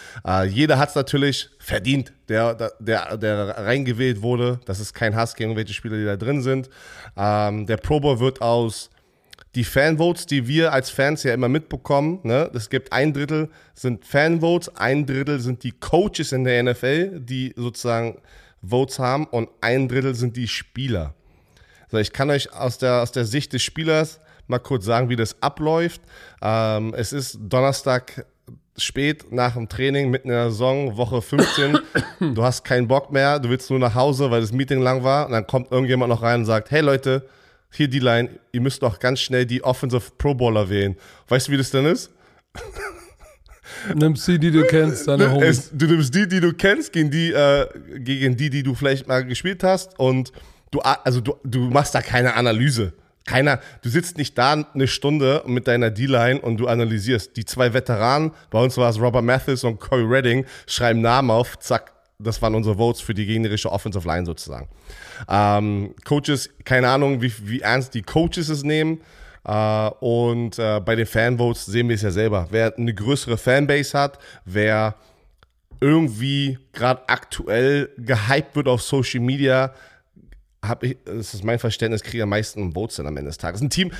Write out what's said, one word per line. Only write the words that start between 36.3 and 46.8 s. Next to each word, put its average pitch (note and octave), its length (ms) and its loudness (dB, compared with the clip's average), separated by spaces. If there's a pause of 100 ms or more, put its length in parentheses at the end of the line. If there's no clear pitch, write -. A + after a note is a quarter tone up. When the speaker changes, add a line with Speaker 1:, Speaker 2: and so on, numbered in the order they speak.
Speaker 1:
und A2 40 -2
sagt, A2 260 0
"Hey D3+ 100 4
Leute, C3+ 440 2 (460)
hier D3+ 160 0
die C3 120 0
Line, A#2+ 320 2 (200)
ihr B2 80 -2
müsst C3 240 -2
doch A#2 160 0
ganz C3 220 0
schnell B2+ 240 0
die B2 180 -4
Offensive B2 540 -2
Pro C#3+ 160 0
Bowler A2 360 2
wählen." G2 280 0 (320)
Weißt B2+ 180 2
du, C#3+ 60 -2
wie C#3 40 4
das C3 140 -2
dann C3+ 140 2
ist? F#3 260 0 (420)
<laughs> G4 1400 -14
Speaker 2:
Nimmst D#3 320 2
die, F3 120 4
die D#3+ 120 4
du D#3 140 6
kennst, D#3 420 2
deine C#3 160 4
Speaker 1:
Ne, C#3 80 4
Speaker 2:
Homies. C#3+ 160 4
Speaker 1:
es, D3+ 240 0
du D3 140 0
nimmst D#3 280 4
die, G3 140 2
die F#3 140 2
du E3+ 100 4
kennst, G3+ 400 0